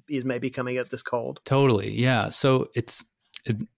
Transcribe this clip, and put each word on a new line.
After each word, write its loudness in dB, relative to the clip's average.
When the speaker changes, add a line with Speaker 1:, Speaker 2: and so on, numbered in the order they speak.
Speaker 1:
is -4
maybe -2
coming -4
at -6
this -6
cold? -6
Speaker 2:
Totally. 4
Yeah. 2
So 2
it's, -4
it, -2